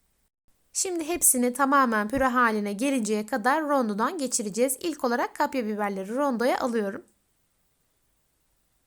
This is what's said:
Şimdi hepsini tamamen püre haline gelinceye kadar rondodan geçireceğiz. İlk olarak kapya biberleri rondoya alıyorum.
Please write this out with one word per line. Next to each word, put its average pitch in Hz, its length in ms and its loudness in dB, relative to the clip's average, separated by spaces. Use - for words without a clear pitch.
Şimdi 339 360 -4
hepsini 247 440 2
tamamen 254 560 2
püre 269 160 0
haline 226 480 2
gelinceye 214 540 0
kadar 269 420 0
rondodan 254 500 0
geçireceğiz. 247 640 -2
İlk 320 240 -4
olarak 254 300 -2
kapya 285 320 -2
biberleri 202 480 -4
rondoya 269 460 0
alıyorum. 220 440 -4